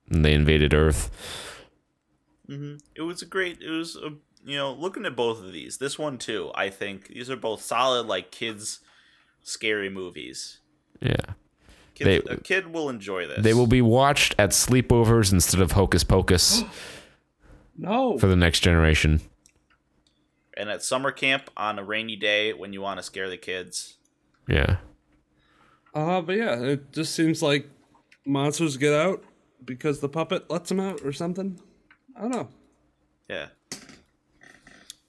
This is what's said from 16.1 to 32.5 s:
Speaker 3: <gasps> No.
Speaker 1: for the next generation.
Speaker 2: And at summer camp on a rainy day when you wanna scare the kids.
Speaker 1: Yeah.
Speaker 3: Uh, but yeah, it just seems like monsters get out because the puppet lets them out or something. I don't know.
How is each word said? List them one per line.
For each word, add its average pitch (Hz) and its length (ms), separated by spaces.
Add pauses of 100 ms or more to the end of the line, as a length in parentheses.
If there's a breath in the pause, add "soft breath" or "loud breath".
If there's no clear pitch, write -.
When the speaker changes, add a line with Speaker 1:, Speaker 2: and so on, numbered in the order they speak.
Speaker 3:
<gasps> - 580
No. 214 400
Speaker 1:
for 101 80
the 92 100
next 85 240
generation. 78 640 (1400)
Speaker 2:
And 104 100
at 98 140
summer 131 280
camp 135 460
on 104 220
a 101 60
rainy 110 300
day 104 380
when 98 220
you 95 80
wanna 95 200
scare 95 280
the 90 80
kids. 92 580 (500)
Speaker 1:
Yeah. - 300 (1200 soft breath)
Speaker 3:
Uh, 170 260
but 175 160
yeah, 185 240
it 139 320
just 151 220
seems 160 280
like 147 240 (600)
monsters 143 500
get 147 160
out 165 320 (400)
because 135 360
the 143 100
puppet 160 400
lets 170 180
them 185 120
out 190 220
or 139 120
something. 180 440 (560)
I - 60
don't 220 100
know. 220 180 (840)